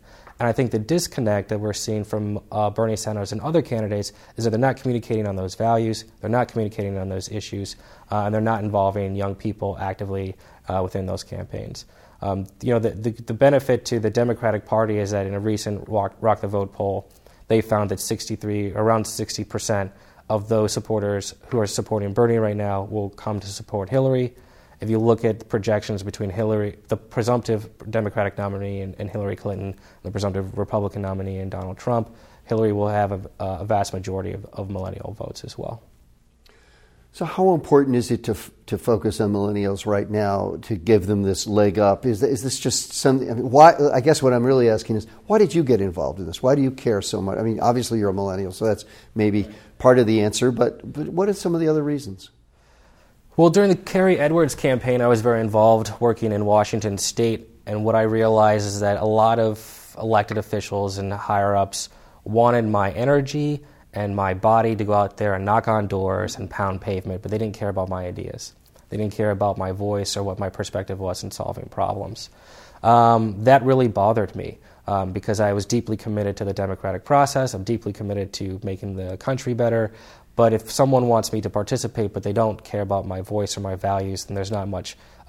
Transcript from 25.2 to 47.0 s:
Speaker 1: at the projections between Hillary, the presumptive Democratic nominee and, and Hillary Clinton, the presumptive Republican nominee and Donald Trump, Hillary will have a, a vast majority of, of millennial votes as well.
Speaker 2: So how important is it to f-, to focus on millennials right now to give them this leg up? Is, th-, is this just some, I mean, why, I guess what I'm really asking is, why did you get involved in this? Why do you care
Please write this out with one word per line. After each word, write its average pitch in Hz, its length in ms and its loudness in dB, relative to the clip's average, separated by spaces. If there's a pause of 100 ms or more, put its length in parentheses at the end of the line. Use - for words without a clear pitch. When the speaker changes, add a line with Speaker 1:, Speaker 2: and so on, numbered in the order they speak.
Speaker 1:
at 110 140 2
the - 60 -16
projections 104 580 -2
between 101 260 -6
Hillary, 107 480 -2 (120)
the 135 80 -2
presumptive 113 760 -2 (180)
Democratic 107 480 -2
nominee 98 460 -6
and, 95 160 -10
and 101 100 -6
Hillary 101 280 -6
Clinton, 98 400 -8 (260)
the 95 80 -8
presumptive 98 480 -4
Republican 101 440 -4
nominee 95 360 -6
and 95 120 -8
Donald 92 280 -10
Trump, 117 360 -2 (300)
Hillary 110 280 2
will 104 160 0
have 104 240 0
a, 101 160 -8 (100)
a 95 260 -6
vast 104 280 0
majority 95 400 -6
of, 101 200 -12
of 98 180 -10
millennial 95 440 -8
votes - 300 -12
as - 120 -14
well. - 260 -10 (1300)
Speaker 2:
So - 140 -8
how 185 300 2
important 139 420 4
is 120 140 0
it 117 140 -2
to 113 80 -2
f-, - 180 -8 (160)
to 104 100 -4
focus 110 440 0
on 104 120 2
millennials 101 540 -2
right 104 220 0
now 98 540 -2
to 113 140 -6
give 92 300 4
them 101 160 0
this 98 240 -2
leg 104 320 4
up? 101 260 4
Is, 110 160 0
th-, 123 100 2
is 120 120 -2
this 131 180 -4
just - 320 -4
some, 135 300 2
I 113 120 -4
mean, 120 160 -4
why, 151 240 12 (180)
I 127 80 4
guess 147 220 4
what 127 120 6
I'm 120 100 2
really 127 240 6
asking 110 280 2
is, 104 100 -4 (200)
why 214 120 4
did 175 160 4
you 165 100 4
get 120 160 4
involved 87 400 -2
in 90 60 -6
this? 82 160 -8
Why 127 120 6
do 143 60 2
you 135 100 2
care 117 300 0